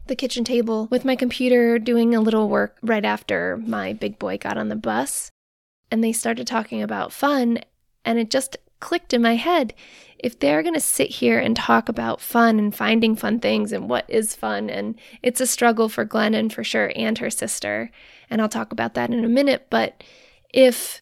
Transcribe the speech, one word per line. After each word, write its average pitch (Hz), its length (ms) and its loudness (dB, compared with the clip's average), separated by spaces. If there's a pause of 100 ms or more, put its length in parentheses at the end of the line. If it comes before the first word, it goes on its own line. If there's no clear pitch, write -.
the 254 80 -4
kitchen 240 280 -4
table 226 480 0
with 254 120 2
my 262 120 2
computer 240 640 4
doing 233 340 4
a 226 80 4
little 220 260 2
work 208 360 0
right 214 220 0
after 190 520 -2
my 214 360 -4
big 214 260 -8
boy 202 180 -6
got 208 200 -6
on 214 120 -4
the 214 60 -4
bus. 226 560 -4 (580)
And 226 140 0
they 226 100 2
started 233 320 -4
talking 220 380 -4
about 208 280 -6
fun, 254 500 0 (440)
and 233 140 0
it 226 100 -2
just - 280 -2 (220)
clicked - 340 -4
in 240 80 4
my 233 140 4
head. 285 380 0 (440)
If - 220 -6
they're 302 240 2
gonna 330 160 0
sit - 300 0
here 233 300 2
and 226 160 0
talk 226 340 2
about 226 320 -4
fun 233 380 4
and 208 160 0
finding 220 400 2
fun 220 240 -2
things 214 320 0
and 196 180 -6
what - 200 -2
is 160 260 0
fun, 208 340 -4
and 208 300 -8 (220)
it's 240 200 -2
a 254 60 0
struggle 233 420 2
for 220 160 -4
Glennon 220 460 0
for 233 120 -10
sure 214 320 -2
and 220 220 -2
her 233 120 -6
sister, - 600 -6 (400)
and 220 120 0
I'll 214 80 0
talk 226 220 -6
about 233 220 -4
that 240 160 -2
in 233 160 0
a 233 40 2
minute, 269 400 2
but - 340 -2 (500)
if - 480 4